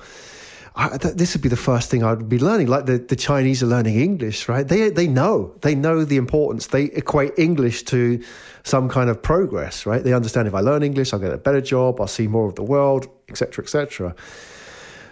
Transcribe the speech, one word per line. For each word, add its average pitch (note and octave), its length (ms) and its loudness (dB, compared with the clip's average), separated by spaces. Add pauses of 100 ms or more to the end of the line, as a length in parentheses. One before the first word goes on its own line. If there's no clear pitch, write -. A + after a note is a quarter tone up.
(760)
I, B2+ 220 -4
th-, D#3 180 -4
this F3 180 0
would D3+ 80 -4
be C#3+ 80 0
the A#2+ 60 2
first B2 340 0
thing A#2+ 140 2
I'd A2+ 240 0
be A#2+ 120 2
learning. F3 280 2
Like C3 180 2
the, B2+ 120 2
the B2 180 -4
Chinese C3 480 2
are A#2+ 40 2
learning A#2 300 2
English, C#3 520 0
right? C3 180 -2
They, G#3+ 220 0
they E3+ 180 0
know. C3 540 0
They D3 140 0
know D#3+ 280 0
the C#3+ 140 0
importance. B2+ 500 0
They C#3 180 0
equate C#3+ 520 -2
English D3+ 460 2
to A#2+ 380 0 (420)
some C3 260 0
kind B2 200 2
of A2 120 -2
progress, D3+ 640 -2
right? A#2 180 0
They B2 100 2
understand A#2+ 360 0
if F#2 40 -2
I F#2+ 60 0
learn C#3+ 240 2
English, C3+ 300 0
I'll G#2 80 -2
get F#2+ 100 -2
a B1+ 60 -4
better C#3 240 2
job, B2+ 400 0
I'll G2 60 -2
see A2 200 -2
more A2 220 2
of F2+ 60 -8
the G#2+ 80 -8
world, C#3 440 2 (220)
et - 80 -14
cetera, - 260 -4
et - 60 -14
cetera. C#3 440 -4 (1000)